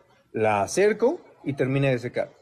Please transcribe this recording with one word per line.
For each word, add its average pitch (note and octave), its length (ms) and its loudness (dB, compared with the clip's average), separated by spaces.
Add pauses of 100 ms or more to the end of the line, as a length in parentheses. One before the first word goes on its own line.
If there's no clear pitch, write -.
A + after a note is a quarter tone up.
(340)
la G#2+ 300 2
acerco G#3+ 580 2 (240)
y C#3+ 80 -4
termina C#3 360 0
de B2+ 120 0
secar. A#2 400 -6